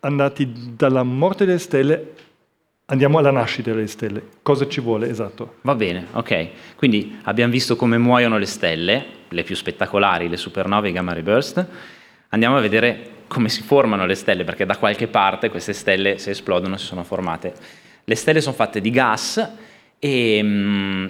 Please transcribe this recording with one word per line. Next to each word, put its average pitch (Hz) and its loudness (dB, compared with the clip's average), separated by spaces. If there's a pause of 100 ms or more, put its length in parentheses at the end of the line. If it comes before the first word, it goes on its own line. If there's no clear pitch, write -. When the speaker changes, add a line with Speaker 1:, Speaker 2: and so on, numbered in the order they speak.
Speaker 1:
andati 139 0 (240)
dalla 131 4
morte 156 0
delle 180 4
stelle, 147 0 (760)
andiamo 139 4
alla 143 6
nascita 117 0
delle 110 -2
stelle. 104 -8 (200)
Cosa 139 2
ci - -6
vuole, 117 -2
esatto? 113 -8
Speaker 2:
Va 135 0
bene, 90 -2
ok. 92 -2 (280)
Quindi 107 0
abbiamo 120 2
visto 123 0
come 117 2
muoiono 120 4
le 98 -2
stelle, 90 -2 (240)
le 85 -10
più 92 -10
spettacolari, 92 0
le 87 -6
supernove, 98 -2
i 87 -4
gamma 90 -4
ray 82 -6
burst. 135 0 (680)
Andiamo 117 2
a 135 2
vedere 110 0 (180)
come 113 0
si - -6
formano 110 4
le 95 2
stelle, 92 0
perché 87 -4
da 101 0
qualche 107 0
parte 98 2
queste 87 -6
stelle, 98 0
se - -8
esplodono, 95 -2
si - -10
sono 90 -10
formate. 90 -6 (520)
Le 113 0
stelle 156 2
sono 135 -2
fatte 107 0
di 107 0
gas 127 0 (500)
e, 120 2
mm, 98 0